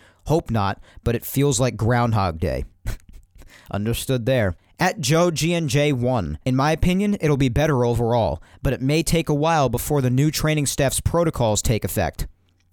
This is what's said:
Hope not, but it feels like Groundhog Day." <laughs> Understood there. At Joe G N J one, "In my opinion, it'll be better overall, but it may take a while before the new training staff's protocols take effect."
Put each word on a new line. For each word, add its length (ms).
Hope 260
not, 280
but 120
it 100
feels 340
like 160
Groundhog 640
Day." 260
<laughs> 880
Understood 540
there. 300
At 200
Joe 320
G 220
N 140
J 260
one, 520
"In 100
my 160
opinion, 500
it'll 160
be 120
better 360
overall, 560
but 120
it 80
may 220
take 260
a 40
while 360
before 320
the 80
new 220
training 340
staff's 340
protocols 600
take 220
effect." 440